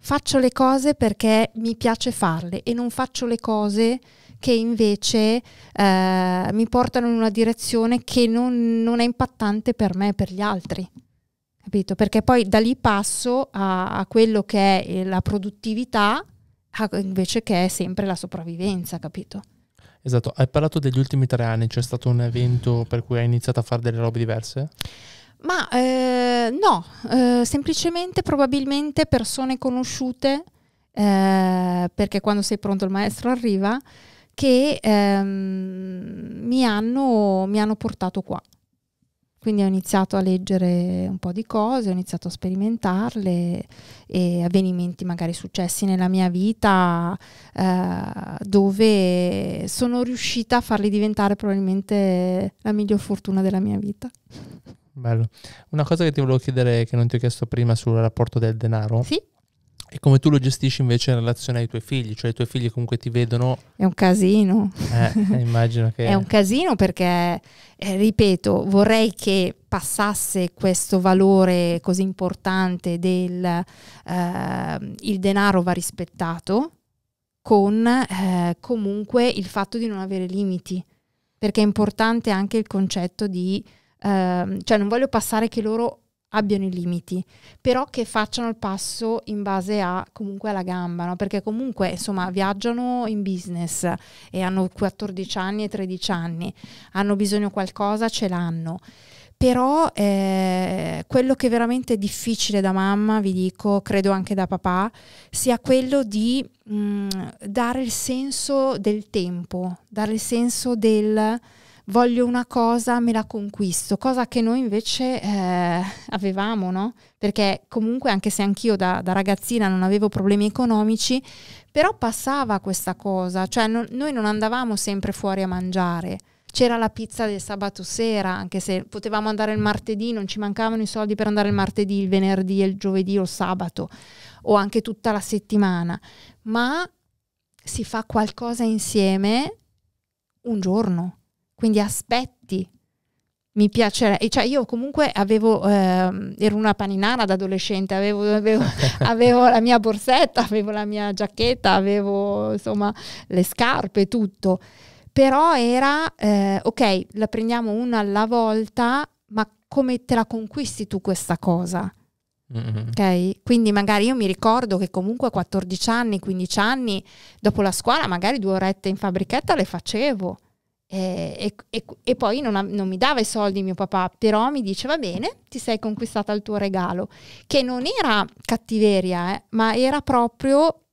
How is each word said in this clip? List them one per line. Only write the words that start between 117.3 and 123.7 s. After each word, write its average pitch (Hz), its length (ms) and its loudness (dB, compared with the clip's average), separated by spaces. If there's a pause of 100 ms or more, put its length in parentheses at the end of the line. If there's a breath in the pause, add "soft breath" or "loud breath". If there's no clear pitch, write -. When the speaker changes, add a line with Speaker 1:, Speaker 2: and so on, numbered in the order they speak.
Speaker 1:
comunque, 240 420 -2
anche 202 200 0
se - 120 -2
anch'io 202 340 0
da, 185 260 0
da 185 100 -2
ragazzina 196 560 0
non 185 140 0
avevo 202 260 2
problemi 202 380 2
economici, 226 760 0 (480 loud breath)
però 320 260 2
passava 247 640 -2
questa 185 340 -4
cosa, 185 520 -2
cioè 220 200 0
non, 226 240 -2